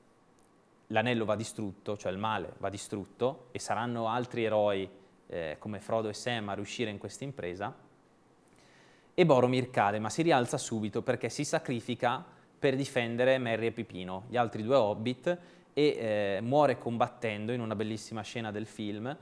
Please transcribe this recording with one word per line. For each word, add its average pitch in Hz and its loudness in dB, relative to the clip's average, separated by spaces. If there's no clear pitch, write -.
l'anello 113 4
va 104 2
distrutto, 104 -6
cioè 98 -4
il 92 -4
male 101 -2
va 98 -4
distrutto, 104 -4
e - -8
saranno 113 -2
altri 120 -2
eroi, 104 2
eh, 80 -6
come 104 -8
Frodo 113 -2
e 101 -8
Sam 113 -4
a 98 -2
riuscire 104 -4
in 101 -8
questa - -10
impresa. 98 -8
E 180 6
Boromir 127 6
cade, 107 2
ma 113 0
si 165 -2
rialza 143 4
subito 110 -4
perché 120 -2
si - -6
sacrifica 127 -2
per 135 2
difendere 127 2
Merry 113 0
e 113 0
Pipino, 92 -6
gli 113 -2
altri 110 0
due 123 2
hobbit, 120 2
e, 143 4
eh, 104 2
muore 135 4
combattendo 113 -2
in 123 -2
una 110 -4
bellissima 110 -4
scena 110 -6
del 107 -4
film 107 -6